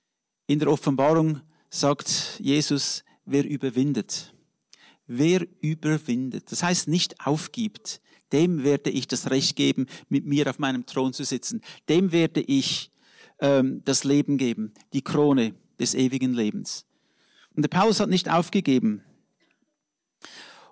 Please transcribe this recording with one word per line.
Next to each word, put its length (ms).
In 140
der 100
Offenbarung 720
sagt 680
Jesus, 640
"Wer 240
überwindet?" 840
Wer 400
überwindet, 880
das 120
heißt 240
nicht 380
aufgibt, 760
dem 320
werde 260
ich 180
das 240
Recht 240
geben, 320
mit 160
mir 240
auf 100
meinem 260
Thron 260
zu 120
sitzen. 380
Dem 220
werde 300
ich, 500
ähm, 440
das 200
Leben 340
geben, 360
die 80
Krone 540
des 140
ewigen 400
Lebens. 520
Und 80
der 60
Paulus 300
hat 100
nicht 200
aufgegeben. 720